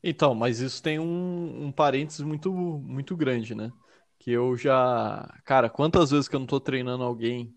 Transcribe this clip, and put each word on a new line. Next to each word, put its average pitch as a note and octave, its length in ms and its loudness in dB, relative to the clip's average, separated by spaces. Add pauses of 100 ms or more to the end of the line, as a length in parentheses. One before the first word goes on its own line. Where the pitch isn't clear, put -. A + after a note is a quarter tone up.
Então, D3 320 2
mas A#2 240 0
isso C3 220 -6
tem D#3 180 -4
um, E3+ 680 -6
um C#3 40 -6
parênteses D3 500 0
muito, D3+ 320 -4
muito D#3 640 -6
grande, A#2+ 380 -2
né? A2 160 -8 (480)
Que - 120 -4
eu B2 240 2
já, B2 720 2 (160)
cara, C3 260 6
quantas D3+ 420 4
vezes C#3+ 160 4
que - 80 -4
eu C#3 40 0
não C3 80 -6
tô C#3 120 0
treinando B2+ 440 -4
alguém A#2+ 540 -4